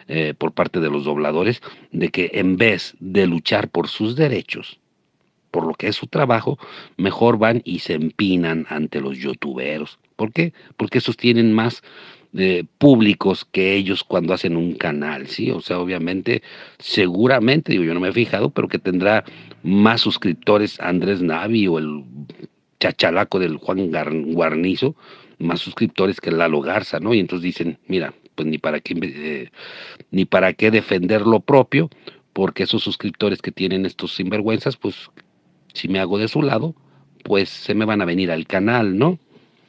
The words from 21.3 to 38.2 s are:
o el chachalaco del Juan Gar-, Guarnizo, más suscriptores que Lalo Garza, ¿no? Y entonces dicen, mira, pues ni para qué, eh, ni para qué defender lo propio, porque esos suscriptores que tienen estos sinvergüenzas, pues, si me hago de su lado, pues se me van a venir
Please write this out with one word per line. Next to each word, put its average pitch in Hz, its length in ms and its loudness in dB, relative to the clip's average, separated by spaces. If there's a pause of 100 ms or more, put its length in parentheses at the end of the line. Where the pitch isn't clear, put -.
o 82 100 2
el 76 240 -6 (760)
chachalaco 92 580 0
del 85 200 -2
Juan 92 340 -2
Gar-, 78 400 -4
Guarnizo, 82 640 0 (420)
más 87 220 -2
suscriptores 98 600 -2
que 85 120 -2
Lalo 82 300 2
Garza, 92 360 -4
¿no? 104 160 0
Y 107 60 4
entonces 87 240 -4
dicen, 85 420 -4
mira, 87 260 -4 (220)
pues 110 140 -4
ni 80 100 -2
para - 220 -2
qué, - 200 -8
eh, 73 500 -8 (600)
ni 95 140 2
para 92 280 2
qué 110 200 2
defender 104 500 2
lo 110 160 6
propio, 139 520 4 (420)
porque 98 320 0
esos 104 180 -2
suscriptores 101 580 -2
que 78 120 -8
tienen 95 340 -2
estos - 300 -8
sinvergüenzas, 107 600 -2
pues, - 360 -8 (600)
si - 160 -8
me 95 100 0
hago 95 200 0
de 110 100 0
su 151 120 -2
lado, 139 360 0 (480)
pues 98 240 2
se - 260 -6
me 107 100 0
van 107 160 0
a 95 40 0
venir 87 260 0